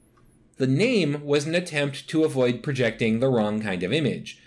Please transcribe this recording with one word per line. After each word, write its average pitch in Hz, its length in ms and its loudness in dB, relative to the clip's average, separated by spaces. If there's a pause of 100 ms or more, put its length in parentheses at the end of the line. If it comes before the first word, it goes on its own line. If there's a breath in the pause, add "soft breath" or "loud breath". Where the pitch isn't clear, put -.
(580)
The 131 100 0
name 147 580 2
was 143 200 2
an 160 100 -2
attempt 147 540 -4
to 156 140 2
avoid 127 400 0
projecting 117 560 0
the 131 80 2
wrong 107 320 0
kind 95 240 -4
of 92 80 -2
image. 120 560 -4